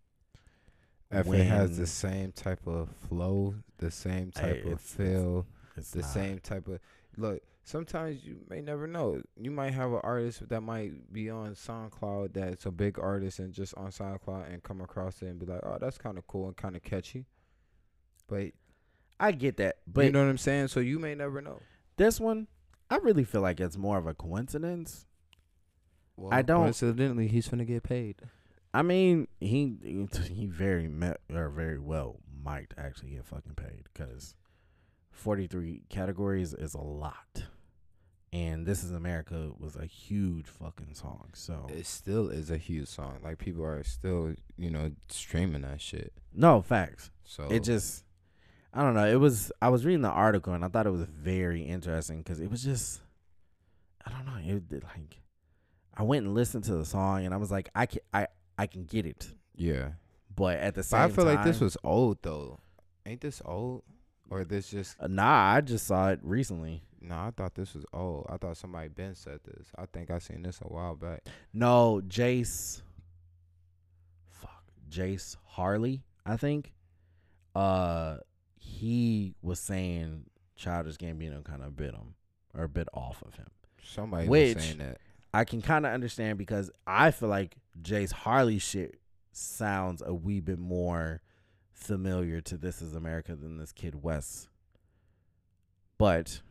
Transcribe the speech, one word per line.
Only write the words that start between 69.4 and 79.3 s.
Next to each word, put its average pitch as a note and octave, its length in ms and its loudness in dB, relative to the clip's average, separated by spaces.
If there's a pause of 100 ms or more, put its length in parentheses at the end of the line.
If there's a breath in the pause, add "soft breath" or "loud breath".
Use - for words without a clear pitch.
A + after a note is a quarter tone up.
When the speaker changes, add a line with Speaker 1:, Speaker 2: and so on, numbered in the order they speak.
Speaker 1:
this. - 340 -18
I F#2 100 -10
think E2+ 240 -8
I F2 80 -2
seen D#2 240 -12
this F2+ 180 -6
a - 60 -10
while E2 280 -4
back. E2 300 -8 (280 loud breath)
Speaker 2:
No, A#2 540 8
Jace, B2 720 0 (1500)
fuck, - 340 -20 (260)
Jace F#2 560 -4
Harley, A2+ 580 0 (220)
I A2 120 0
think. D3 360 -2 (800)
Uh, F2 640 2 (420)
he A2+ 800 0